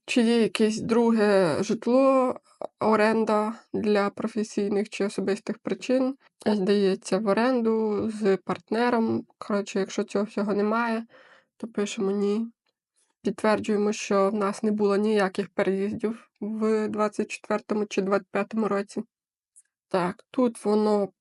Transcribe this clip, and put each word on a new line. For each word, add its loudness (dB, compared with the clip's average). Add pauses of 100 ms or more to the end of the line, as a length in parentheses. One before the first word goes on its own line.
Чи 2
є 4
якесь 2
друге 4
житло, 2 (460)
оренда 2 (180)
для 0
професійних -2
чи -4
особистих -4
причин. -2 (300)
Здається, 0
в -4
оренду 0
з 0
партнером. -2 (120)
Коротше, -4
якщо -4
цього -2
всього -4
немає, -2 (500)
то -12
пишемо -4
"ні". 0 (760)
Підтверджуємо, 0
що 0
в -4
нас -2
не 2
було 2
ніяких 0
переїздів -2 (100)
в -2
двадцять -2
четвертому -4
чи -2
двадцять 0
п'ятому -2
році. -4 (840)
Так, -4
тут 0
воно 2 (120)